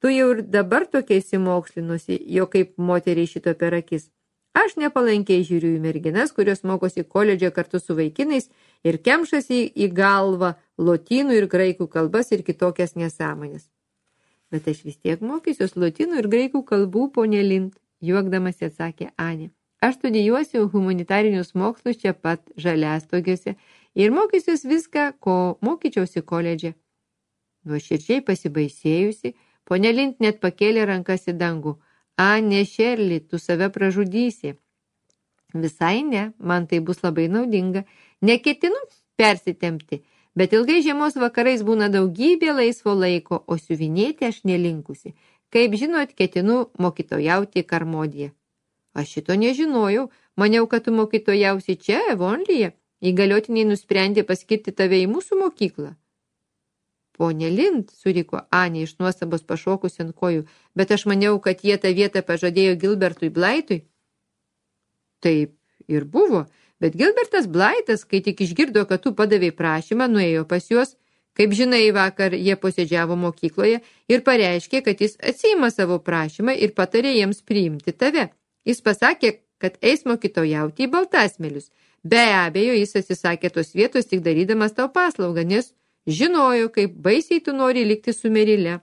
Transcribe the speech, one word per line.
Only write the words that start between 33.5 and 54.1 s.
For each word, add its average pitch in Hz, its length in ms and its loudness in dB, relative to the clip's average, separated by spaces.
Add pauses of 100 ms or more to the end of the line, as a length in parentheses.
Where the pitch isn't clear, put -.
pražudysi." 196 840 -2 (1000)
"Visai 170 500 -2
ne, 240 200 -2 (140)
man 175 300 -2
tai 170 120 0
bus 170 240 -6
labai 165 240 0
naudinga. 196 560 -2 (380)
Neketinu 294 580 0 (400)
persitempti, 175 840 0 (340)
bet 190 180 2
ilgai 247 280 4
žiemos 294 340 0
vakarais 247 480 0
būna 214 260 2
daugybė 247 680 2
laisvo 233 380 0
laiko, 180 540 -2
o 170 100 -2
siuvinėti 165 720 -2
aš 220 140 -8
nelinkusi. 170 720 -4 (400)
Kaip 233 220 4
žinot, 294 400 -2
ketinu 202 420 0 (200)
mokytojauti 175 840 -2
Karmodyje." 156 680 -6 (640)
"Aš 147 140 -6
šito 175 260 -4
nežinojau. 240 760 0 (280)
Maniau, 220 300 4
kad 226 160 0
tu 226 80 -2
mokytojausi 208 840 0
čia, - 240 -2 (120)
Evonlyje. 226 640 -2 (280)
Įgaliotiniai 202 640 0
nusprendė 202 560 0